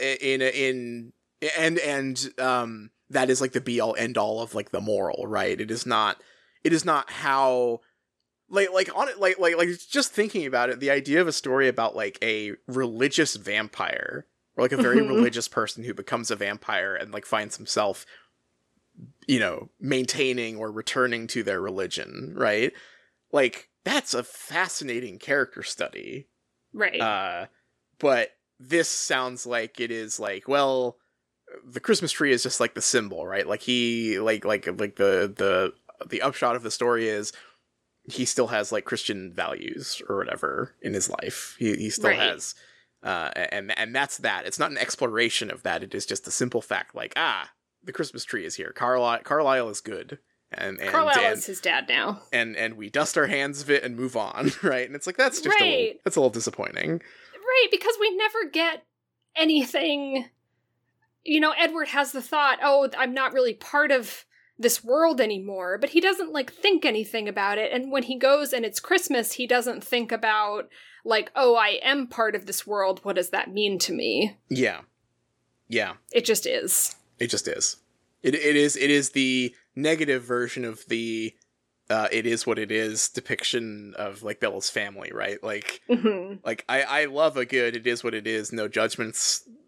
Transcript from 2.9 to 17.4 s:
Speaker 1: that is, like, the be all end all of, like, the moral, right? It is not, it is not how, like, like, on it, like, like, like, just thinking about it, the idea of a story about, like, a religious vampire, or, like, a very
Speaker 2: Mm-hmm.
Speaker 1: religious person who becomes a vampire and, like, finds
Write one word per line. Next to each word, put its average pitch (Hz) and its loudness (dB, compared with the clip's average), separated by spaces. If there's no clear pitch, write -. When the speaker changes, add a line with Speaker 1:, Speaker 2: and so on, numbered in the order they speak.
Speaker 1:
that 131 2
is, 131 4
like, 131 0
the 123 0
be 120 0
all 110 2
end 117 -2
all 110 0
of, 113 -8
like, 104 -6
the 98 -2
moral, 101 0
right? 98 0
It 107 -6
is 113 -4
not, 110 0
it 160 4
is 165 4
not 151 2
how, 131 2
like, 190 2
like, 190 2
on 269 0
it, 190 -10
like, 185 4
like, 170 4
like, 175 4
just - 0
thinking 208 0
about 123 2
it, 123 -4
the 139 2
idea 143 4
of 180 4
a 156 -2
story 135 2
about, 113 2
like, 101 -4
a 107 -2
religious 131 0
vampire, 104 -4
or, - 4
like, 127 2
a 139 2
very 233 6
Speaker 2:
Mm-hmm. 214 4
Speaker 1:
religious 226 4
person 113 -4
who 120 -8
becomes 110 -4
a 107 0
vampire 101 -2
and, 101 -8
like, 104 -10
finds 107 -4